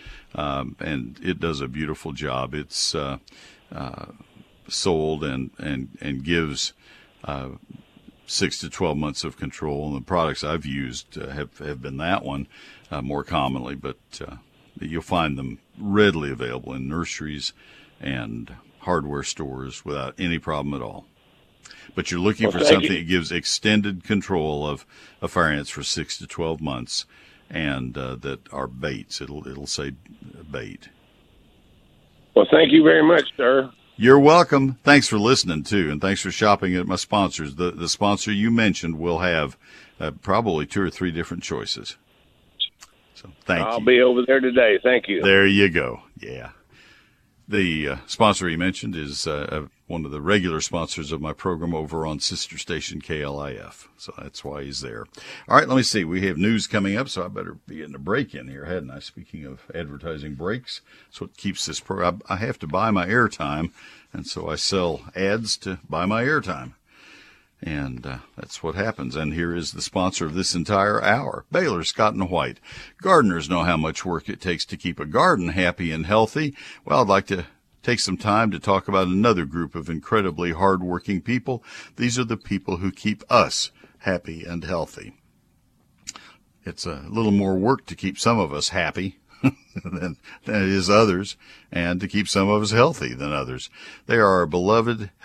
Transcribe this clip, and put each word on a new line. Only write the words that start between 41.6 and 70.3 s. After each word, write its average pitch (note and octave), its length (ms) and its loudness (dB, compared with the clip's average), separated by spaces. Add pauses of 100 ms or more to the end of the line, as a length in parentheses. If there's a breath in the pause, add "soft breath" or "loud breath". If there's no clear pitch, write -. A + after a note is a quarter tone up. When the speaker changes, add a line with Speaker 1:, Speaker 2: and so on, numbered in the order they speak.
Speaker 1:
So, - 160 -20 (160)
thank F2+ 200 0
Speaker 2:
I'll A2+ 140 -2
Speaker 1:
you. G#2+ 60 -4
Speaker 2:
be B2 160 8
over B2+ 240 6
there C3+ 140 6
today. B2 420 4
Thank B2 260 2
you. F#2+ 140 0
Speaker 1:
There G2 240 6
you G2 240 6
go. C#2 320 -2 (180)
Yeah. A#1+ 300 -12 (960 soft breath)
The, E2 420 0
uh, C2+ 80 -4 (100)
sponsor G2+ 420 2
he E2 80 -2
mentioned F#2 380 -2
is, C#2+ 320 -8
uh, D2 400 -6 (180)
one E2 200 -6
of C#2+ 60 -10
the D2 100 -8
regular F2 400 2
sponsors D#2+ 500 -6
of D2 100 -4
my D2+ 120 -6
program E2+ 420 -4
over D#2+ 320 -4
on D2+ 120 -6
sister - 380 -6
station D#2 440 -8
K D2+ 200 -6
L C#2+ 160 -6
I C#2+ 140 -8
F. - 460 -16
So - 200 -18
that's - 260 -16
why C#2+ 200 -10
he's C#2 160 -10
there. A1+ 260 -12 (420 loud breath)
All A#2 100 8
right, D3+ 100 8
let B2+ 80 2
me B2+ 80 6
see. G#2 220 0
We F#2 220 0
have F2 100 0
news G#2 300 2
coming G2 280 0
up, C3+ 140 -2
so F2+ 160 -6
I - 20 -8
better F2+ 300 -10 (100)
be D#2+ 100 -14
getting D2+ 160 -12
a C#2 60 -14
break G2+ 340 -2
in C2 140 -14
here, C2+ 160 -14
hadn't E2 280 -6
I? C#2 80 -14
Speaking - 460 -16
of C2 160 -16 (140)
advertising D2+ 600 -10
breaks, G2+ 440 -6 (300 soft breath)
so - 160 -12
it - 100 -16
keeps - 300 -4
this - 160 -6
pro-, F#2 260 -2
I, F2+ 60 2 (160)
I G2 80 -2
have A2 220 -4
to - 80 -10
buy G2 240 0
my F2+ 160 2
airtime, E2+ 640 0 (420 soft breath)
and F2+ 120 -10
so E2+ 240 -8
I D#2 60 -4
sell F2 460 0 (140)
ads G2+ 420 -2
to F#2 220 -8 (100)
buy D#2+ 160 -2
my G#2+ 180 0
airtime. F#2+ 520 -2 (840 soft breath)
And, C2+ 440 -6
uh, C2+ 120 -10 (200)
that's - 260 -14
what D#2+ 120 -4
happens. F#2 420 -4
And D#2 160 -2
here E2+ 200 -2
is E2+ 200 -6
the - 80 -12
sponsor F#2 440 -2
of D#2 80 -6